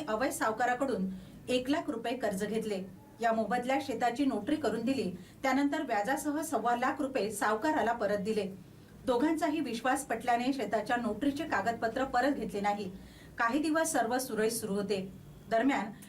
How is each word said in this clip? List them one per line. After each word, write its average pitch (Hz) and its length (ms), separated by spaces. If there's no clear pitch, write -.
अवैध 220 240
सावकाराकडून 240 760
एक 254 220
लाख 311 200
रुपये 233 280
कर्ज 202 280
घेतले. 202 600
या 226 120
मोबदल्यात 240 540
शेताची 247 380
नोटरी 247 300
करून 226 300
दिली. 226 320
त्यानंतर 285 380
व्याजासह 269 600
सव्वा 240 340
लाख 269 260
रुपये 240 300
सावकाराला 220 600
परत 208 260
दिले. 202 380
दोघांचाही 302 540
विश्वास 254 460
पटल्याने 240 480
शेताच्या 220 420
नोटरीचे 269 480
कागदपत्र 226 600
परत 269 280
घेतले 208 280
नाही. 202 320
काही 240 220
दिवस 320 320
सर्व 247 260
सुरळीत 220 340
सुरू 190 220
होते. 196 400
दरम्यान, 226 420